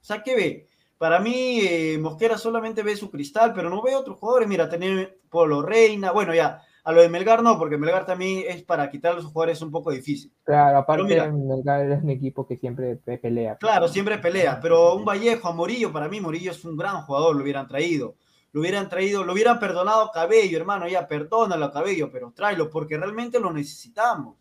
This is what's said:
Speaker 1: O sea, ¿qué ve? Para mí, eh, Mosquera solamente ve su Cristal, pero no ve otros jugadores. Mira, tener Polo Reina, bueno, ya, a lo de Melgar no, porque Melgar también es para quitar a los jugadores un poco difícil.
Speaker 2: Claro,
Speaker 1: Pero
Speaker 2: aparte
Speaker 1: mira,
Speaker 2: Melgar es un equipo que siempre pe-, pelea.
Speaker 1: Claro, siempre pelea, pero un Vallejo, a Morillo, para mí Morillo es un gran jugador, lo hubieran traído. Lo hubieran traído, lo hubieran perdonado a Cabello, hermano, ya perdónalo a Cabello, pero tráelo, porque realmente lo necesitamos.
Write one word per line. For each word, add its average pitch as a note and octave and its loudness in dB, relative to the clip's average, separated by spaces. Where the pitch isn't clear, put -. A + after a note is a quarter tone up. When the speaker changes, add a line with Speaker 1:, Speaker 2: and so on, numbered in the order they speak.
Speaker 1:
O - -20
sea, G#3+ -8
¿qué C4 -2
ve? F3+ -2
Para E3 4
mí, B3 0
eh, D#3+ 0
Mosquera D#3+ -2
solamente A3 -4
ve G#3 -2
su G3+ -12
Cristal, G3+ 0
pero E3+ -4
no G3 -4
ve C4 0
otros - -6
jugadores. A#3 2
Mira, E3 0
tener F#3+ -4
Polo D3+ 2
Reina, G#3 4
bueno, F3 0
ya, D#3 2
a D#3+ -2
lo E3+ 10
de E3+ 12
Melgar G#3+ 4
no, A3+ 6
porque D3+ -2
Melgar F3+ 0
también F#3 -4
es F3 -8
para C#3+ -2
quitar E3 -2
a - -2
los E3 -10
jugadores D#3+ -2
un D#3 -10
poco E3 -4
difícil. C#3+ -6
Speaker 2:
Claro, D3 6
Speaker 1:
Pero C#3 6
Speaker 2:
aparte D#3 2
Speaker 1:
mira, E3 2
Speaker 2:
Melgar C#3 -2
es C#3+ 0
un D3+ 0
equipo C3 -6
que B2 -8
siempre B2 -6
pe-, - -10
pelea. A#2 -4
Speaker 1:
Claro, G3 2
siempre G3 -2
pelea, E3+ 0
pero E3 6
un G#3 -4
Vallejo, G#3 0
a E3+ -4
Morillo, F#3+ -2
para D3+ -6
mí G#3 -8
Morillo F3 -6
es - -14
un D#3+ -10
gran F#3 -6
jugador, D3 2
lo C#3 -2
hubieran C#3 -4
traído. C#3 -4
Lo D3 -4
hubieran F#3 -2
traído, F#3+ -2
lo F3+ -4
hubieran A#3 2
perdonado G3+ 0
a G#3+ -2
Cabello, E3+ 2
hermano, F3+ -4
ya F3+ -2
perdónalo F3+ -2
a C#3 -6
Cabello, F#3 -4
pero B2 -14
tráelo, F#3 -2
porque D#3 -6
realmente A#3 -8
lo F#3 -4
necesitamos. D3+ -6